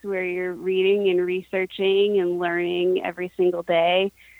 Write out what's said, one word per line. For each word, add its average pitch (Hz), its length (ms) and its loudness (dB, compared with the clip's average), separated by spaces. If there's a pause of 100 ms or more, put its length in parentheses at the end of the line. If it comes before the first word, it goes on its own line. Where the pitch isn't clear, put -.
where 190 220 -4
you're 180 280 -4
reading 190 560 2
and 180 160 2
researching 190 960 0
and 175 200 0
learning 175 640 0
every 180 340 -8
single 180 260 0
day, 180 480 2 (280)